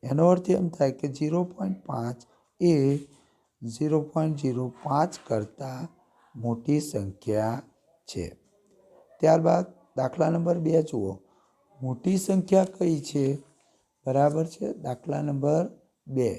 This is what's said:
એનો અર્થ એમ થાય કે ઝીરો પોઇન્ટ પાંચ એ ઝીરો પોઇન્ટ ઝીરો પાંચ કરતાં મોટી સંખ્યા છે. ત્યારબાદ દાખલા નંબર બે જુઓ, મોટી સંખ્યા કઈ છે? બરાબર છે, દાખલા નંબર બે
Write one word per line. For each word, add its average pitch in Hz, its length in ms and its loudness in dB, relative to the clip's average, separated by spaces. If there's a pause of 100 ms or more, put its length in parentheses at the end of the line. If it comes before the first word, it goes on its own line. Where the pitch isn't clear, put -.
એનો 139 260 2
અર્થ 180 200 2
એમ 185 200 2
થાય 143 220 0
કે 139 160 -6
ઝીરો 151 360 -2
પોઇન્ટ 185 420 -6
પાંચ 120 320 -6 (420)
એ 175 140 6 (880)
ઝીરો 151 400 0
પોઇન્ટ 156 400 -2
ઝીરો 127 240 -2 (180)
પાંચ 151 280 0 (160)
કરતાં 127 540 -6 (540)
મોટી 117 460 -2
સંખ્યા 107 800 -4 (460)
છે. - 180 -8 (920)
ત્યારબાદ 165 460 4 (300)
દાખલા 156 340 0
નંબર 170 300 0
બે 160 240 2
જુઓ, 101 300 -4 (680)
મોટી 131 360 -2
સંખ્યા 190 600 2
કઈ 165 240 2
છે? 143 240 -2 (800)
બરાબર 147 400 2
છે, 202 280 -8
દાખલા 143 480 -6
નંબર 147 420 0 (440)
બે 127 320 0